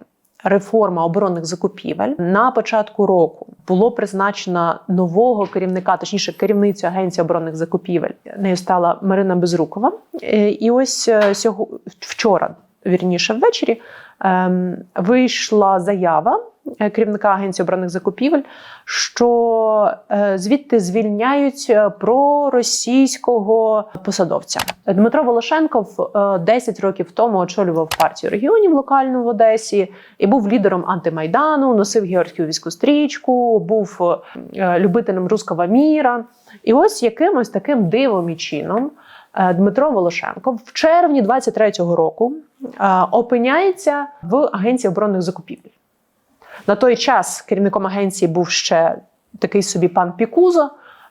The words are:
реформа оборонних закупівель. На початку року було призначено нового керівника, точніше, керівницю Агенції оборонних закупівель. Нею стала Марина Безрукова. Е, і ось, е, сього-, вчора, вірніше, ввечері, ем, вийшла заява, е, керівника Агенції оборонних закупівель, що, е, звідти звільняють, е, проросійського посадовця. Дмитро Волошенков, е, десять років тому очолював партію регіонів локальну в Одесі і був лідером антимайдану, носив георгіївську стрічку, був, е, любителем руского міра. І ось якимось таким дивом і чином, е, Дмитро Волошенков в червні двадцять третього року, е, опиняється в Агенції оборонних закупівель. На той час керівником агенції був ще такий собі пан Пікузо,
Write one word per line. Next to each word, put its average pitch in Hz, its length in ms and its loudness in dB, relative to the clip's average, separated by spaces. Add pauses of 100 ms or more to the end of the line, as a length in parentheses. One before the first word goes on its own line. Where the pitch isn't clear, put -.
(440)
реформа 190 600 0
оборонних 180 400 -2
закупівель. 180 720 -4
На 196 320 2
початку 214 560 -2
року 175 400 0 (220)
було 190 220 2
призначено 190 960 -2
нового 190 580 2
керівника, 185 500 -2
точніше, 180 420 -6
керівницю 202 480 0
Агенції 180 380 -2
оборонних 160 320 -4
закупівель. 170 540 -4 (280)
Нею 190 180 0
стала 180 460 0
Марина 190 340 0
Безрукова. 175 560 0 (300)
Е, 208 280 2
і 226 200 0
ось, 262 380 0
е, 208 260 4
сього-, 208 340 -4 (320)
вчора, - 540 0 (320)
вірніше, 180 480 0
ввечері, 254 460 0 (400)
ем, 185 560 0 (200)
вийшла 208 840 2
заява, 180 600 0 (400)
е, 208 100 0
керівника 208 380 0
Агенції 190 360 -2
оборонних 185 260 -2
закупівель, 247 520 -2 (420)
що, 226 1080 0 (200)
е, 202 280 0
звідти 233 420 0
звільняють, 214 880 -2
е, 208 200 4
проросійського 240 1900 2 (200)
посадовця. - 560 -2 (260)
Дмитро 226 380 2
Волошенков, 240 880 0
е, 202 240 0
десять 220 420 0
років 190 300 -2
тому 220 280 0
очолював 175 500 0 (120)
партію - 300 -2
регіонів 339 440 2
локальну 269 480 0
в 233 40 -2
Одесі 220 640 2 (260)
і - 80 2
був 208 220 4
лідером 190 380 2
антимайдану, 196 880 0
носив 202 300 0
георгіївську 170 640 -4
стрічку, 254 880 0
був, 180 600 0 (380)
е, 180 220 2
любителем 190 500 0
руского 180 380 -2
міра. 254 580 2 (380)
І 220 100 2
ось 330 300 4
якимось 247 460 0
таким 214 400 -2
дивом 196 420 0
і 160 60 -6
чином, 170 540 -6 (440)
е, 185 200 2
Дмитро 202 360 2
Волошенков 214 720 -2
в - 80 -20
червні 320 500 2
двадцять 240 320 0
третього 190 420 0
року, 170 360 0 (480)
е, 185 300 2
опиняється 285 960 0 (160)
в 226 300 0
Агенції 220 380 0
оборонних 196 320 0
закупівель. - 480 -10 (960)
На 202 80 2
той 233 220 4
час 226 460 0
керівником 196 440 0
агенції 190 440 -2
був 170 180 0
ще - 480 0 (420)
такий 202 240 0
собі 175 260 0
пан 175 240 0
Пікузо, 302 580 2 (400)